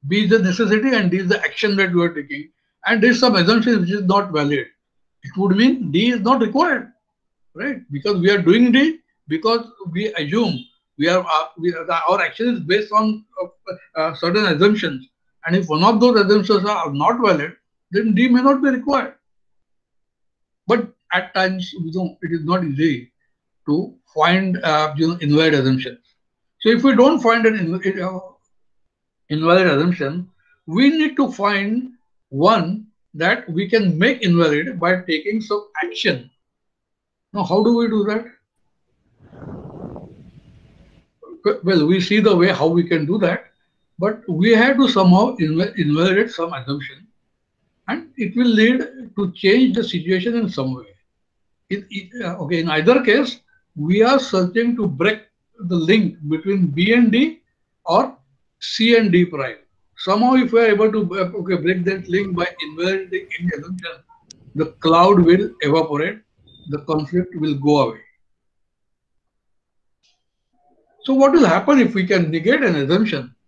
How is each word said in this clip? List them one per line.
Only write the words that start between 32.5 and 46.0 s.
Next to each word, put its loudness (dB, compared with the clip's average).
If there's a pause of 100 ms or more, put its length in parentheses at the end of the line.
that -2
we -4
can 0
make 0
invalid 0
by 0
taking -4
some -6 (160)
action. -6 (1040)
Now, -4
how 2
do 4
we 0
do 0
that? -4 (3500)
Well, 2
we 2
see 2
the 4
way 4
how 0
we 2
can -2
do -2
that, -2 (540)
but -4
we 2
have 4
to 4
somehow 4
inv-, -2
invalidate 0